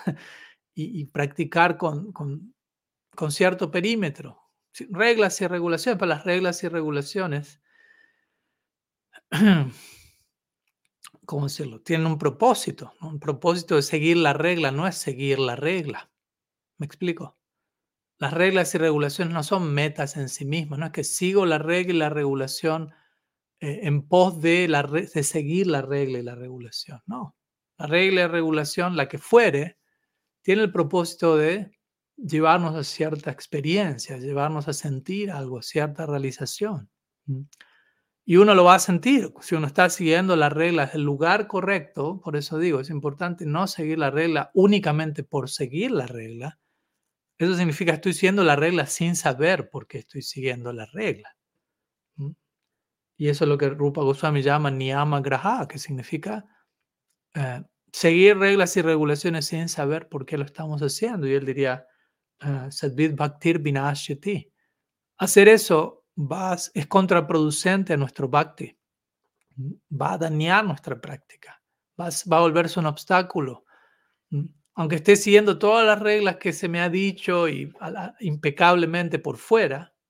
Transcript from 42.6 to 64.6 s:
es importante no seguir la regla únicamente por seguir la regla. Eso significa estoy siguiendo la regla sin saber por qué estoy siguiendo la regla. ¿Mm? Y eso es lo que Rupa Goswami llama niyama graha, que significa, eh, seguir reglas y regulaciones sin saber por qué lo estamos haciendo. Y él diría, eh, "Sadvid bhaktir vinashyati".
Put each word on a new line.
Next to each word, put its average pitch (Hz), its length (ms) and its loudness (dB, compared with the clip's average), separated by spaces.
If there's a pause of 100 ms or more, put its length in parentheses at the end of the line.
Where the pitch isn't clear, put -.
es 135 100 -8
importante 160 560 -6
no 160 220 -2
seguir 160 320 -4
la 143 100 0
regla 151 460 0
únicamente 160 680 2
por 135 260 -6
seguir 156 420 -6
la 135 160 -2
regla. 117 520 -14 (800)
Eso 175 180 0
significa 165 380 0
estoy 160 200 -2
siguiendo 190 300 2
la 151 120 6
regla 160 320 0
sin 170 280 -2
saber 151 540 0
por 127 180 -14
qué - 120 -14
estoy - 240 -16
siguiendo 123 500 -8
la 113 140 -12
regla. - 480 -8 (800)
¿Mm? 143 160 -10 (880)
Y 147 120 -2
eso 147 160 0
es 147 40 4
lo 143 80 2
que 143 120 0
Rupa 143 320 -2
Goswami 143 400 0
llama 143 300 2
niyama 139 500 -2
graha, 151 460 -2
que 147 100 -14
significa, 156 680 -10 (880)
eh, 135 280 -6 (280)
seguir 185 460 6
reglas 196 380 2
y 190 60 2
regulaciones 156 640 0
sin 165 240 -4
saber 156 400 -4
por 135 160 -10
qué 156 120 -8
lo 139 80 -4
estamos 151 360 -8
haciendo. 165 460 -4
Y 135 60 0
él 139 120 0
diría, 131 400 -4 (560)
eh, 139 300 -4
"Sadvid 147 440 -2
bhaktir 151 440 -2
vinashyati". 143 920 -6 (640)